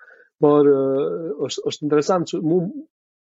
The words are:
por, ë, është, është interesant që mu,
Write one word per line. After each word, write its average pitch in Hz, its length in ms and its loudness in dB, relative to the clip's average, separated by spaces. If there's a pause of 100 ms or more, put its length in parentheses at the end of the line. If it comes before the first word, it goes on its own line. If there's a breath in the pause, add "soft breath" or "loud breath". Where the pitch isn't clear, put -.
(340 soft breath)
por, 147 340 4
ë, 135 160 4 (560)
është, - 260 -6
është 147 220 -6
interesant 156 440 0
që - 120 -6
mu, 165 160 2 (640)